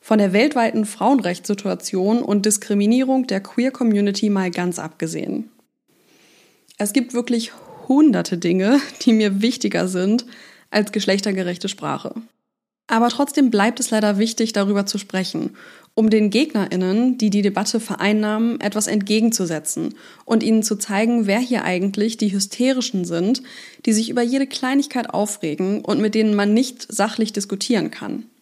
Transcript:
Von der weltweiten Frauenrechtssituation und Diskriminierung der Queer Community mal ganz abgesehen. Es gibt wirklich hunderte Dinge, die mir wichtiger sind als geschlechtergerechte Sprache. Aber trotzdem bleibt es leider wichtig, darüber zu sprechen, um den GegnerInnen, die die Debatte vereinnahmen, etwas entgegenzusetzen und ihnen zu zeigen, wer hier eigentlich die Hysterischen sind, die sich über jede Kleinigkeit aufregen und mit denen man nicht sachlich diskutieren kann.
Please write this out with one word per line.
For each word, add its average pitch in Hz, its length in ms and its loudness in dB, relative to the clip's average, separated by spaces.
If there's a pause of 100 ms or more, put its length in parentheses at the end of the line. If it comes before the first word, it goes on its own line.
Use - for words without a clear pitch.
Von 220 180 0
der 196 140 2
weltweiten 226 520 2
Frauenrechtssituation 202 1400 -2
und 202 220 0
Diskriminierung 226 800 2
der 196 140 -2
Queer 240 300 -2
Community 208 600 0
mal 190 200 0
ganz 180 280 -4
abgesehen. - 720 -8 (1300)
Es 208 160 -4
gibt 240 220 0
wirklich 233 380 -2 (340)
hunderte 240 520 4
Dinge, 185 420 4 (220)
die 240 100 6
mir 208 300 2
wichtiger 196 440 0
sind 185 400 0 (440)
als 214 200 0
geschlechtergerechte 196 760 -2
Sprache. - 460 -8 (760)
Aber 233 200 2
trotzdem 277 420 2
bleibt 220 300 2
es - 100 -4
leider 208 280 2
wichtig, 226 340 0
darüber 202 340 0
zu 202 120 -6
sprechen, - 580 -6 (380)
um 220 160 4
den 214 200 4
GegnerInnen, 220 880 0
die 214 140 2
die 202 120 2
Debatte 202 380 0
vereinnahmen, 214 800 0
etwas 208 260 -2
entgegenzusetzen 196 1080 0 (300)
und 226 180 2
ihnen 220 200 2
zu 208 140 -2
zeigen, 220 500 0
wer 196 120 2
hier 247 260 -2
eigentlich 196 520 -2
die 208 160 0
Hysterischen 220 720 -2
sind, 175 380 -2 (440)
die 226 60 2
sich 226 180 0
über 247 120 0
jede 269 240 0
Kleinigkeit 269 640 -2
aufregen 190 720 -2
und 202 180 0
mit 214 140 0
denen 220 200 2
man 202 200 2
nicht 254 380 0
sachlich 220 400 -2
diskutieren 202 580 -2
kann. - 360 -10 (160)